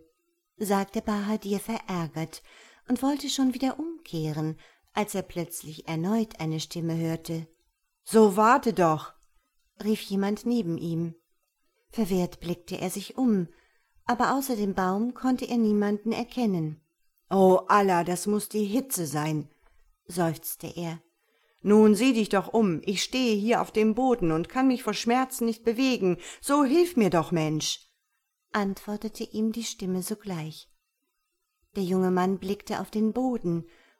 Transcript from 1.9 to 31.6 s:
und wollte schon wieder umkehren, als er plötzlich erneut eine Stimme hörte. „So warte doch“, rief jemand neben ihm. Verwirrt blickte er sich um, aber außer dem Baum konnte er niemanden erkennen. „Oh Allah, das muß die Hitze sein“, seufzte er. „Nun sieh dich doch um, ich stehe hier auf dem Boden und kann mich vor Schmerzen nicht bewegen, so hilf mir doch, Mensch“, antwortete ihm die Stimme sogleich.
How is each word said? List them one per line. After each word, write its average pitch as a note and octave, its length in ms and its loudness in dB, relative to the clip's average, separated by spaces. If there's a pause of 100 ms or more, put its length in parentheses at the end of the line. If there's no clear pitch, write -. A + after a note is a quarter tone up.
und B3+ 140 -2
wollte C#4+ 280 -2
schon C4 260 0
wieder C4 240 -4
umkehren, D#3 800 -6 (340)
als G#3 220 -4
er F3+ 80 -4
plötzlich D#3+ 640 -10
erneut F#3+ 520 -2
eine D#3+ 200 -4
Stimme E3 380 -6
hörte. E3 500 -6 (560)
„So G#3+ 320 6
warte A#3 380 4
doch“, D#3+ 400 2 (680)
rief G#3+ 180 0
jemand G3 440 -2
neben G#3+ 320 -2
ihm. E3 380 -4 (760)
Verwirrt F#3 520 -2
blickte - 380 -8
er F3+ 120 -4
sich - 260 -12
um, G#3 300 2 (580)
aber B3 300 2
außer C4+ 200 -2
dem G3 200 -2
Baum G3+ 400 -2
konnte B3+ 300 -2
er A#3+ 120 -2
niemanden G#3 540 2
erkennen. F#3 680 -2 (520)
„Oh F#3 360 8
Allah, F#3+ 360 4
das F3+ 240 -4
muß G#3 220 0
die G#3 160 -2
Hitze G3+ 420 -2
sein“, D3+ 420 -2 (560)
seufzte E3 680 -4
er. E3 260 -8 (600)
„Nun G#3+ 320 8
sieh B3 200 4
dich A3 160 0
doch F#3+ 180 0
um, F#3+ 380 2
ich F#3+ 180 -2
stehe B3 320 0
hier G#3 260 0
auf - 100 -6
dem A3 220 2
Boden A#3+ 380 2
und D#3+ 160 -2
kann C4 220 0
mich A#3+ 120 0
vor G#3 120 -4
Schmerzen B3 520 0
nicht A3+ 200 -2
bewegen, A3+ 520 2 (220)
so C#4+ 240 2
hilf E4+ 320 4
mir G#3 140 4
doch, D#3+ 240 0
Mensch“, D#3 480 -2 (720)
antwortete G#3 720 -6
ihm G#3+ 260 -4
die A3+ 140 -8
Stimme F#3 360 -6
sogleich. F3 720 -10 (1040)